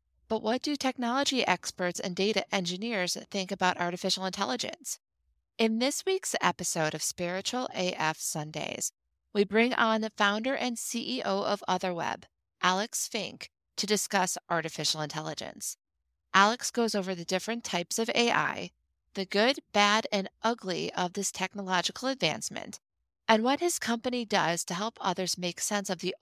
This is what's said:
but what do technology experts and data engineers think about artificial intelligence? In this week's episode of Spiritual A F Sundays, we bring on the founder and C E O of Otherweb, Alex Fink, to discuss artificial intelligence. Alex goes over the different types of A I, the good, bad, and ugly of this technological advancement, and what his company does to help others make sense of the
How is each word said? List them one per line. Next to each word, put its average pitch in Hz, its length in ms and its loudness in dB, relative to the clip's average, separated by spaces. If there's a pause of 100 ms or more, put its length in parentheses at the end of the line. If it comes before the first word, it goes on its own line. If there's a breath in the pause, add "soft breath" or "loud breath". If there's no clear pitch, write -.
(280)
but - 140 -2
what 226 180 0
do 294 140 -2
technology 262 720 0
experts 180 540 -2
and 180 160 -4
data 202 360 0
engineers 185 640 -2 (140)
think 190 220 -4
about 185 260 2
artificial 180 460 -2
intelligence? 202 760 -4 (580)
In 226 220 4
this 262 260 0
week's 381 360 0
episode 170 540 0
of 156 100 -6
Spiritual 190 720 -4
A 180 160 0
F 156 260 -2
Sundays, - 720 -4 (420)
we 202 120 4
bring 226 300 4
on 220 260 4
the 220 160 -2
founder 220 400 2
and 240 200 -4
C 240 420 -4
E - 60 -4
O 196 200 0
of - 240 0
Otherweb, 180 560 -2 (360)
Alex 185 460 2
Fink, - 440 -8 (260)
to - 100 -2
discuss 196 500 2 (120)
artificial 160 520 -2
intelligence. 156 760 -6 (580)
Alex 208 380 6
goes 226 240 2
over 190 180 0
the 170 100 -8
different 220 380 -2
types - 380 -2
of 226 160 0
A 233 160 6
I, - 400 0 (420)
the 196 100 -4
good, 220 340 4 (140)
bad, 208 400 4
and 196 180 0 (100)
ugly 185 540 0
of 175 200 0
this 196 180 -2
technological 185 760 -2
advancement, - 680 -4 (480)
and 220 160 8
what 262 160 2
his 349 220 0
company 240 440 -2
does 175 400 2
to - 80 -6
help 208 280 -4
others 185 360 0
make 175 240 -4
sense 202 300 -2
of 180 80 -2
the 175 240 -4